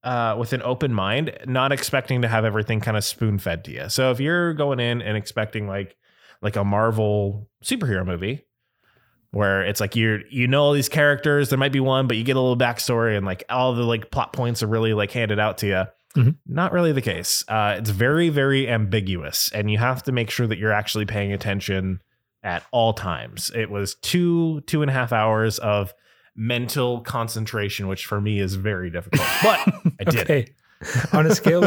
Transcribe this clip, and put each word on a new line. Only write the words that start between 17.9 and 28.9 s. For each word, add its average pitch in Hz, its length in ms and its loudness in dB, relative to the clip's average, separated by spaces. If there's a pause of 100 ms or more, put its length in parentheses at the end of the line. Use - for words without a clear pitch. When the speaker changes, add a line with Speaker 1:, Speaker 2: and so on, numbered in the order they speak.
Speaker 1:
very 135 400 2
ambiguous, 95 840 0
and 104 180 -2
you 104 80 2
have 127 240 0
to 131 100 -2
make 117 160 0
sure 123 180 -2
that 107 120 -2
you're 107 140 0
actually 104 340 -2
paying 101 260 -2
attention 95 680 -2 (400)
at 87 200 -6 (100)
all 113 200 2
times. 71 640 -6
It 110 160 -4
was 101 240 -4
two, 170 720 0
two 151 160 0
and 139 80 0
a - 20 -2
half 127 220 -2
hours 110 460 2
of 104 340 0 (420)
mental 120 640 -2
concentration, 110 880 -4
which 95 160 -6
for 104 160 -2
me 104 200 0
is 98 160 -2
very 95 340 -2